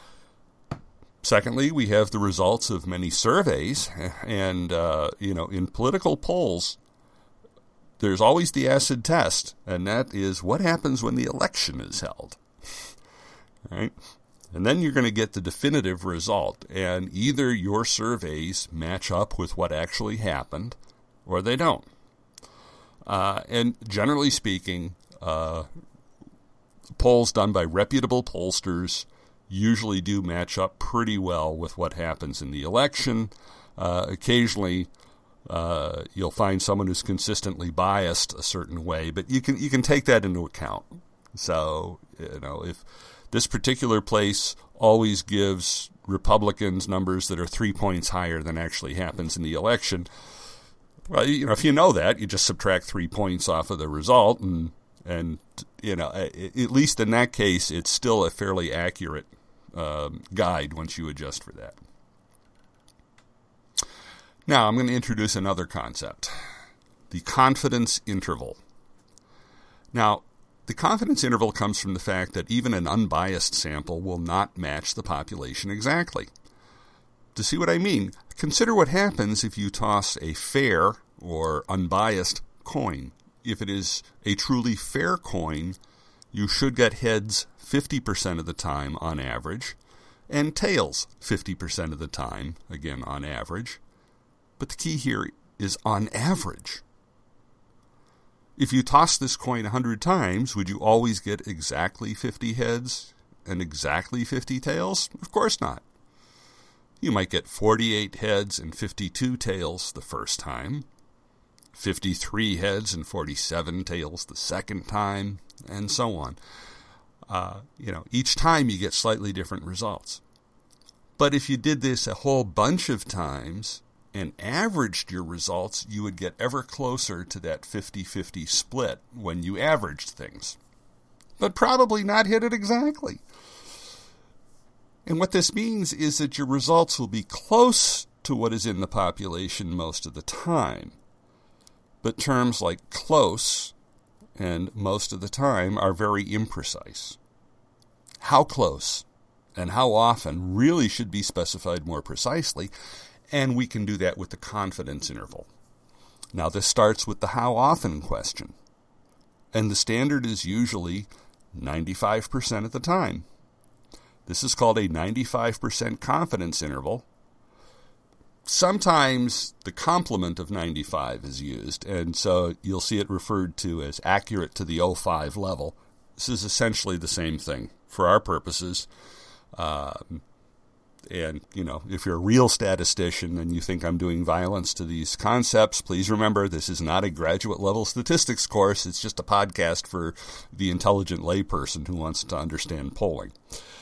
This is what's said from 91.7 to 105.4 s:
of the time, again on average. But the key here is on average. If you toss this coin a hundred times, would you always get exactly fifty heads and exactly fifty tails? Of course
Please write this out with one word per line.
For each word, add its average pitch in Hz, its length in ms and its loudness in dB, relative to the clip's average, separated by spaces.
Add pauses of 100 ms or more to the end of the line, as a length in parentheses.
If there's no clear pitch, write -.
of 73 60 -10
the 80 80 -6
time, 67 480 -8 (140)
again 69 360 -8
on 69 180 -6
average. 76 560 -8 (800)
But 139 100 -6
the - 60 -10
key 160 220 -4
here 120 320 -2 (280)
is 98 280 -4
on 107 240 0
average. 113 720 -2 (1800)
If 131 160 2
you 127 100 4
toss 151 340 6
this 131 200 -2
coin 117 280 -4
a 104 40 -4
hundred 117 320 -2
times, 127 520 2
would 98 140 -2
you 98 120 -6
always 113 420 4
get 104 260 -4
exactly 90 640 -4
fifty 117 400 -4
heads 120 600 -4 (320)
and 92 160 -4
exactly 82 640 -2
fifty 127 340 -4
tails? 165 500 -2 (120)
Of - 100 -12
course 220 300 2